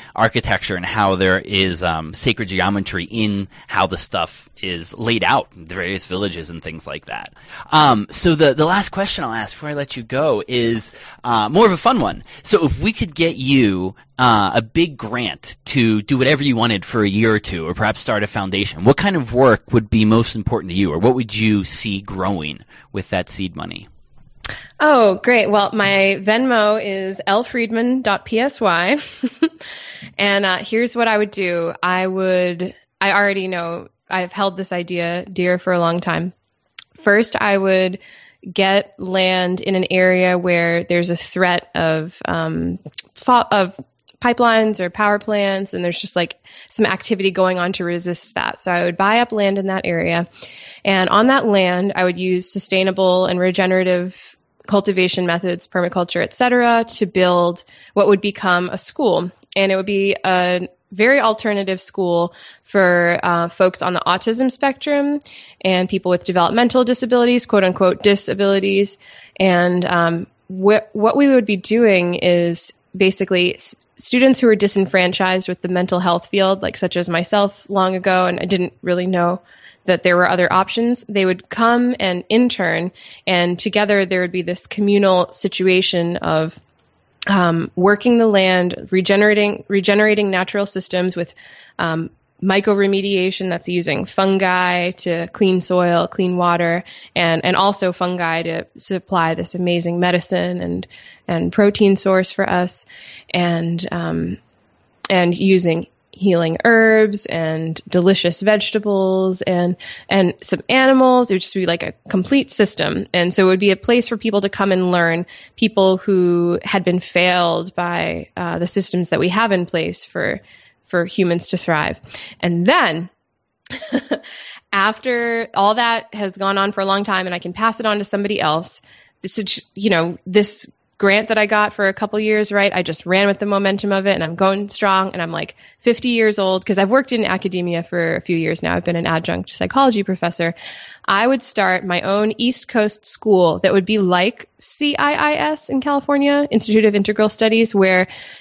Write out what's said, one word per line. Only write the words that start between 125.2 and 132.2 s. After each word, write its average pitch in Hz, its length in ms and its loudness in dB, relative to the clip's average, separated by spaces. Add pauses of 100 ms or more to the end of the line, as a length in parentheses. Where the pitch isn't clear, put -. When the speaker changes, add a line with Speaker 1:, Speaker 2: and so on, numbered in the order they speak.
Speaker 2:
all 202 220 2
that 233 380 -2
has 202 220 -6
gone 196 220 -2
on 196 160 0
for 196 80 -4
a 190 40 -2
long 196 200 0
time 185 220 -2
and 180 80 -6
I 175 40 -6
can 180 140 -10
pass 220 260 -2
it 240 60 -4
on 208 140 0
to 214 40 -4
somebody 202 380 -2
else, 160 400 -2 (400)
this 196 180 -8
is, - 240 -4 (100)
you 202 160 -2
know, 170 360 0
this 202 440 0 (280)
grant 208 320 2
that 220 80 -2
I 214 80 2
got 208 280 0
for 202 140 -2
a 190 60 0
couple 202 260 -4
years, 214 320 0